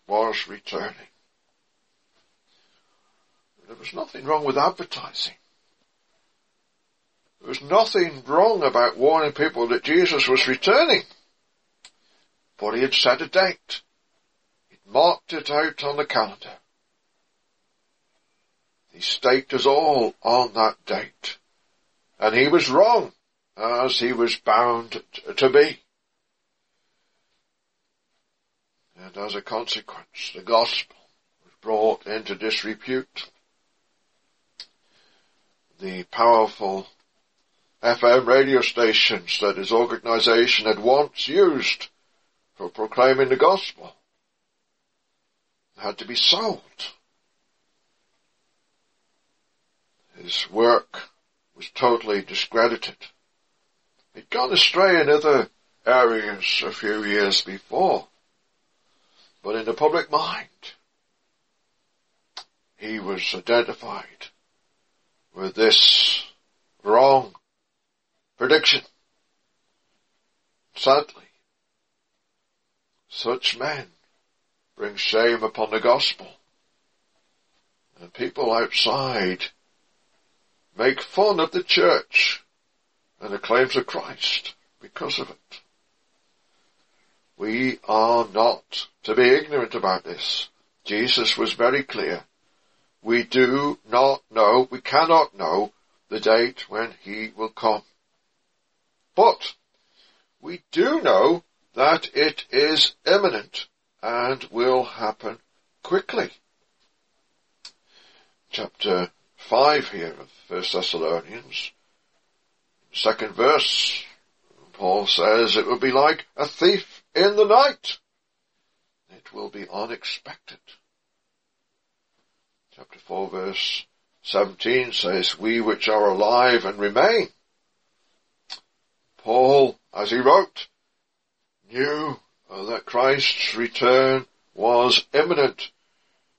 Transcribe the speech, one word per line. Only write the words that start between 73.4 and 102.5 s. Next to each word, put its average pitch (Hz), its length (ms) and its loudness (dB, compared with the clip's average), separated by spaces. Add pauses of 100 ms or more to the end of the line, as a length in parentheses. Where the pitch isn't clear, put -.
men 139 280 -8 (920)
bring 104 200 -10
shame 113 460 0
upon 110 280 -6
the 110 100 -4
gospel, 120 460 0 (1700)
and 87 120 -20
people - 400 -4
outside 113 920 -2 (1300)
make 131 240 -2
fun 202 360 0
of - 120 0
the 180 120 -6
church - 800 0 (800)
and 104 120 -10
the 101 60 -6
claims 127 380 0
of 123 100 -2
Christ - 680 -8 (260)
because - 380 -10
of 135 100 -10
it. - 320 -20 (1800)
We 123 500 -4
are 113 460 2
not 110 560 -2 (140)
to 107 120 -4
be 123 140 4
ignorant 139 460 0
about 95 300 -2
this. - 440 -10 (360)
Jesus 113 520 -2
was 110 160 -4
very 127 300 0
clear. 87 420 -8 (800)
We 117 220 0
do 127 540 0 (120)
not 135 400 2
know, 113 400 4
we 127 100 -12
cannot 160 560 2
know 98 360 -4 (360)
the 107 120 -8
date 117 500 0
when 113 220 -8 (100)
he 107 340 -12
will 110 140 -8
come. 107 320 -2 (1300)
But - 400 2 (840)
we 175 300 -16
do 262 320 0
know 139 400 4 (320)
that 151 400 2
it 147 360 -2